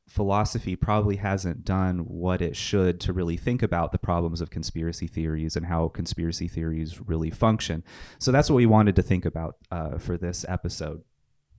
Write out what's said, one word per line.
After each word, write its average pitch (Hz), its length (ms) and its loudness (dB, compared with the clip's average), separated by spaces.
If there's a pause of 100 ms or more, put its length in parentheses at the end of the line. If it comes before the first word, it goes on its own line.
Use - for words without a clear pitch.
philosophy 101 680 0
probably 104 400 2
hasn't 95 480 -2
done 92 360 0
what 90 420 -2
it 85 140 -2
should 90 440 2
to - 140 -2
really 87 240 0
think 123 260 0
about 85 300 0
the - 40 0
problems 85 440 0
of 82 80 -4
conspiracy 82 580 -6
theories 80 480 -2
and 82 100 -2
how 82 220 0
conspiracy 82 600 -4
theories 80 520 -4
really 80 320 -2
function. 110 520 0 (360)
So 131 120 0
that's 143 180 4
what 143 80 6
we 123 80 8
wanted 107 320 8
to 92 40 8
think 92 240 0
about, 80 300 -4 (160)
uh, 80 260 -6
for 87 200 -4
this 87 300 -6
episode. 85 540 -6 (580)